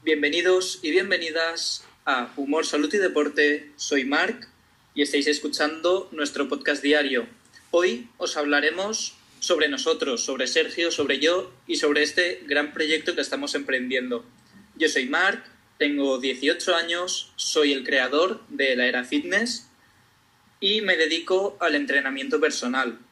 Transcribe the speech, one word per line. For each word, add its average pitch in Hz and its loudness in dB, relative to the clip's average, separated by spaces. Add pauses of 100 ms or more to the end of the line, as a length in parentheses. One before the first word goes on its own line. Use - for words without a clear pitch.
Bienvenidos 160 2
y 156 -4
bienvenidas 165 -2 (200)
a 123 0
Humor, 143 0
Salud 151 0
y 208 2
Deporte. 147 2
Soy 139 0
Marc 160 -2 (460)
y 147 0
estáis 143 0
escuchando 156 0
nuestro 143 -4
podcast 143 -2
diario. 139 2 (440)
Hoy 185 2 (100)
os 170 -6
hablaremos 156 0 (260)
sobre 156 2
nosotros, 143 -2
sobre 131 -2
Sergio, 160 0
sobre 139 0
yo 170 0 (140)
y 160 -2
sobre 147 2
este 175 0
gran 147 0
proyecto 156 -2
que 147 -2
estamos 139 -4
emprendiendo. 127 -2 (520)
Yo 156 2
soy 139 0
Marc, 185 0 (340)
tengo 139 2
dieciocho 135 0
años, 170 -4
soy 147 2
el 135 -2
creador 139 2
de 135 0
La 123 2
Era 123 0
Fitness 185 -2 (920)
y 208 2
me 185 2
dedico 165 0
al 160 2
entrenamiento 139 0
personal. 131 0 (120)